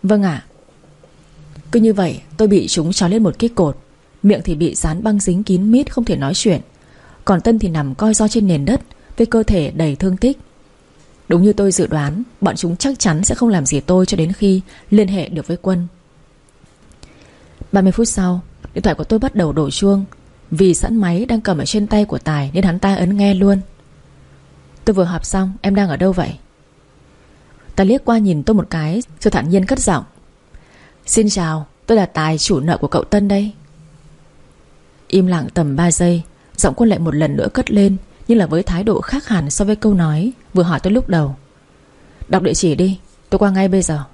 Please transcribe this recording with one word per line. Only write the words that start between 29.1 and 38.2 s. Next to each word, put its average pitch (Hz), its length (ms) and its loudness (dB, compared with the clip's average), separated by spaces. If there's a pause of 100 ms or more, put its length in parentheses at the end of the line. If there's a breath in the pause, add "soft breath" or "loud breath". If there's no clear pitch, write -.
rồi 214 100 2
thản 160 180 -2
nhiên 190 180 2
cất - 120 -2
giọng: 151 260 -2 (1000 soft breath)
"Xin 214 220 2
chào, 160 380 -4 (200)
tôi 226 100 4
là 190 100 2
Tài, 160 320 -2
chủ 151 220 0
nợ 156 160 0
của - 120 -4
cậu - 160 -2
Tân 208 240 0
đây." 202 240 -2 (1600)
Im 185 180 4
lặng 165 280 0
tầm 147 220 0
ba 170 140 2
giây, 175 320 0 (340 soft breath)
giọng 160 180 0
Quân 233 140 2
lại 185 100 2
một 165 160 -2
lần 147 220 0
nữa - 180 -2
cất - 160 -4
lên, 202 260 2 (320 soft breath)